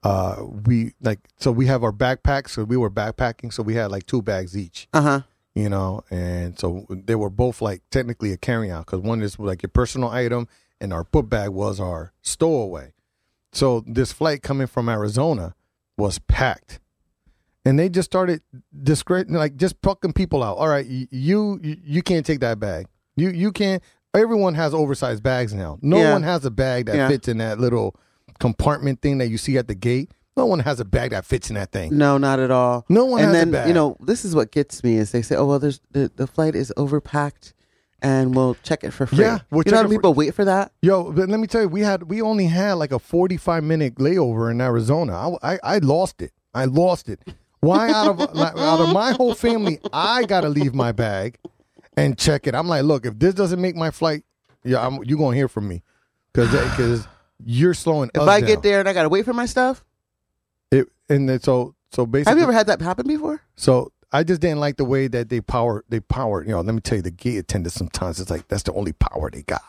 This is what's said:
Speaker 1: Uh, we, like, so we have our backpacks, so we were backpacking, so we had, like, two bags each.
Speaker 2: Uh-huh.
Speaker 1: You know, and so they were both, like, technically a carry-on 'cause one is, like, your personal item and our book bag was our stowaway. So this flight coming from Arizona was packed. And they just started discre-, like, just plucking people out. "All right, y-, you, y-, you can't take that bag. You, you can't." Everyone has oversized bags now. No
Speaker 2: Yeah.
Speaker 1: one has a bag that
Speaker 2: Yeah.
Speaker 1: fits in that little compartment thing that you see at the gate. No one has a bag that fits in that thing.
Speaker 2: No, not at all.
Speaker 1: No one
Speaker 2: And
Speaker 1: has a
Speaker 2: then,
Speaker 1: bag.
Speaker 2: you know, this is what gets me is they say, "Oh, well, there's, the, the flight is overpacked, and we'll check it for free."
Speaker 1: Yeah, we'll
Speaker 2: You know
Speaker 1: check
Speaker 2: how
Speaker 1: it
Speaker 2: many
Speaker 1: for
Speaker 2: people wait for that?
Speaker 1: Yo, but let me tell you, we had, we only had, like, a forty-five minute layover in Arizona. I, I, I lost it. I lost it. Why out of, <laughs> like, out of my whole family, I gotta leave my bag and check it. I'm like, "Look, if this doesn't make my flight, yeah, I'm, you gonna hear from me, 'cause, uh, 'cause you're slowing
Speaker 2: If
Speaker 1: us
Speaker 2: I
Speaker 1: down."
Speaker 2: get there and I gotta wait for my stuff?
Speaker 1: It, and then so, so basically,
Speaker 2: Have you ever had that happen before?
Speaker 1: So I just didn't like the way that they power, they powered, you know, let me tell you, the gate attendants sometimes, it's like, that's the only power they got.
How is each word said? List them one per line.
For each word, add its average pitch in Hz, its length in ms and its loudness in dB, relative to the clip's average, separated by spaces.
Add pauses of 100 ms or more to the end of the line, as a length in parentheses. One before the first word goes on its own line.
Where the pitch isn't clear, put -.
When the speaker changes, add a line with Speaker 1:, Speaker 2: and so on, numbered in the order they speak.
Speaker 1:
Uh, 98 420 -2 (220)
we, 117 360 0
like, 107 180 -2 (180)
so 135 140 2
we 127 140 2
have 131 180 2
our 110 80 2
backpacks, 131 580 -2
so 110 140 -4
we 117 120 0
were 117 140 0
backpacking, 110 600 -4
so 113 100 -8
we 110 120 -2
had, 110 160 -2
like, 98 160 -8
two 123 160 -2
bags 95 340 -4
each. 95 360 -12
Speaker 2:
Uh-huh. 143 300 2 (320)
Speaker 1:
You 104 140 -2
know, 98 420 -4
and 90 480 -6
so 92 300 -6
they 95 280 -4
were 104 140 -4
both, 117 300 -2
like, 101 300 -4
technically 120 420 -2
a 90 40 -4
carry-on 101 480 -4
'cause 92 160 -6
one 110 220 -2
is, 101 160 -6
like, 98 240 -6
your 92 80 -8
personal 123 380 0
item 120 380 -2 (340)
and 98 120 -8
our 85 120 -6
book 135 240 0
bag 104 220 -2
was 98 300 -4
our 87 320 -8 (100)
stowaway. 101 680 -4 (600)
So 123 340 2
this 120 260 -2
flight 151 300 -2
coming 135 260 -2
from 117 200 -4
Arizona 107 680 -2 (420)
was 101 240 -2
packed. - 580 -2 (840)
And 135 140 4
they 175 100 2
just 175 200 0
started 180 320 0 (440)
discre-, 180 460 0
like, 151 260 -2
just 170 260 -2
plucking 190 300 -2
people 156 320 0
out. 98 140 -4
"All 160 100 0
right, 143 200 0
y-, 127 220 -8
you, 196 520 0
y-, 151 220 -6
you 151 180 -2
can't 170 220 0
take 151 160 -2
that 117 200 0
bag. 95 260 -6 (300)
You, 175 140 0
you 180 220 0
can't." 190 300 -2 (320)
Everyone 208 400 2
has 156 180 0
oversized 135 500 -2
bags 123 300 0
now. 92 300 -8
No 156 160 4
Speaker 2:
Yeah. 156 160 6
Speaker 1:
one 151 80 0
has 160 240 -2
a 127 40 -2
bag 123 360 -2
that 110 100 0
Speaker 2:
Yeah. 135 120 2
Speaker 1:
fits 135 200 0
in 113 100 0
that 110 220 -2
little 117 340 0 (460)
compartment 131 640 0
thing 139 160 0
that 123 100 0
you 113 80 -4
see 131 220 -2
at 120 100 -2
the 107 60 -4
gate. 123 360 -2 (260)
No 262 100 2
one 185 140 2
has 123 200 -2
a 113 40 -4
bag 120 260 -2
that 98 160 -6
fits - 240 -4
in 110 60 -6
that 101 160 -6
thing. 101 260 -2
Speaker 2:
No, 143 180 4
not 135 220 2
at 131 120 0
all. 123 380 2
Speaker 1:
No 220 160 6
one 247 160 0
Speaker 2:
And - 80 6
Speaker 1:
has 170 60 6
a 170 40 6
Speaker 2:
then, 170 120 4
Speaker 1:
bag. 143 180 0
Speaker 2:
you 170 60 4
know, 147 260 2
this 208 240 -2
is 175 100 -2
what 123 160 2
gets - 320 -2
me 120 140 2
is 110 140 0
they 120 100 0
say, 117 160 -2
"Oh, - 80 4
well, 143 140 2
there's, 139 220 -2 (100)
the, 139 260 0
the 135 100 -2
flight 156 280 0
is 123 240 -2
overpacked, 147 760 -4 (480)
and 135 340 2
we'll 127 280 2
check - 200 -4
it - 100 -8
for - 120 -2
free." 139 140 0
Speaker 1:
Yeah, 220 220 4 (100)
we'll 147 160 2
Speaker 2:
You 202 60 4
know - 0 -
Speaker 1:
check - 20 6
Speaker 2:
how 226 60 6
Speaker 1:
it - 40 4
Speaker 2:
many 214 120 2
Speaker 1:
for - 40 0
Speaker 2:
people 175 140 6
wait 143 200 0
for 208 120 2
that? 196 340 0
Speaker 1:
Yo, 175 320 2
but 185 160 0
let 214 100 0
me 220 80 -2
tell 233 160 0
you, 202 60 2
we 185 140 -2
had, 196 220 0
we 202 180 -4
only 214 240 2
had, 185 280 2
like, 151 180 -2
a 123 60 0
forty-five 170 640 0
minute 151 340 0
layover 127 540 2
in 117 120 -2
Arizona. 127 800 0
I, 151 120 -2
I, 185 80 -6
I 175 160 0
lost 156 440 0
it. 76 100 -12 (220)
I 131 100 -2
lost 165 460 2
it. 101 100 -10 (400)
Why 196 300 4
out - 180 4
of, 190 100 2
<laughs> - 160 -2
like, 160 220 0
out 160 240 2
of 165 140 4
my 233 180 2
whole 240 220 2
family, 214 460 0 (120)
I 220 320 0
gotta 180 240 0
leave 143 260 0
my 120 180 0
bag 107 460 -4 (580)
and 143 200 2
check - 300 0
it. 139 80 -2
I'm 160 140 -2
like, 147 160 0
"Look, 147 200 2
if 110 140 -6
this 180 160 2
doesn't 180 260 0
make 180 140 -2
my 165 160 -2
flight, 156 340 -2 (380)
yeah, 123 240 0
I'm, 135 160 -4
you 135 160 0
gonna 135 160 2
hear 135 140 0
from 104 180 -6
me, 87 160 -8 (500)
'cause, 120 220 4
uh, 131 220 0
'cause 120 320 0 (360)
you're 135 300 2
slowing 147 400 -2
Speaker 2:
If 147 80 2
Speaker 1:
us 160 60 6
Speaker 2:
I 202 120 6
Speaker 1:
down." 214 60 0
Speaker 2:
get 214 160 2
there 202 160 4
and 196 100 2
I 196 40 0
gotta 170 160 2
wait 196 160 2
for 247 80 -4
my 240 140 -2
stuff? 254 380 0 (880)
Speaker 1:
It, 135 160 4 (220)
and 139 200 2
then 131 120 0
so, 127 340 0 (160)
so 123 160 0
basically, 139 240 2
Speaker 2:
Have 285 80 6
you 349 60 6
ever 254 80 2
had 220 160 4
that 202 120 0
happen 185 280 -4
before? 302 320 -4 (160)
Speaker 1:
So 127 340 2 (220)
I 143 100 2
just 165 180 0
didn't 156 200 0
like 143 160 -2
the 139 80 0
way 135 240 0
that 117 220 -4
they 120 100 -2
power, 117 480 -2
they 113 100 -2
powered, 104 480 -4
you 110 60 -4
know, 92 80 -2
let 107 140 -2
me 110 80 -2
tell - 140 -2
you, 95 60 -2
the 85 80 -6
gate 110 280 -6
attendants 90 380 -4
sometimes, 90 440 -6
it's 92 100 -10
like, - 180 -6
that's 101 160 -4
the - 100 -4
only 95 180 -4
power - 380 -4
they - 120 -16
got. - 260 -6